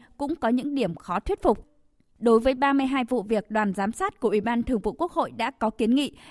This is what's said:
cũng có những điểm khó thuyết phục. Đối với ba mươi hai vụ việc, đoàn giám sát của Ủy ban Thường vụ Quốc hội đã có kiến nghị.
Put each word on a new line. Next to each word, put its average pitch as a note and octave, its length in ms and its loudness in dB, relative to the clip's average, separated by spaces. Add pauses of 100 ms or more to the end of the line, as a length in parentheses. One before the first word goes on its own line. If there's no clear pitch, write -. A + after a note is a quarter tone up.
(160)
cũng C#4+ 200 -4
có A3+ 120 -2
những C4 260 0
điểm G3 200 -2
khó F3+ 260 -6
thuyết - 220 -4
phục. - 260 0 (500)
Đối A3+ 220 6
với C4 140 2
ba C#4 180 2
mươi C4+ 140 2
hai C4 180 0
vụ A#3 180 -2
việc, G#3 280 -2
đoàn G#3+ 240 0
giám G3+ 180 -2
sát G4 280 -6
của - 80 2
Ủy G#3 120 2
ban A#3 220 -2
Thường A#3 180 -2
vụ G3+ 120 -4
Quốc E4+ 200 -4
hội C#4 180 -2
đã A3+ 200 -4
có A3 200 -2
kiến A3+ 240 0
nghị. C#4 180 0 (180)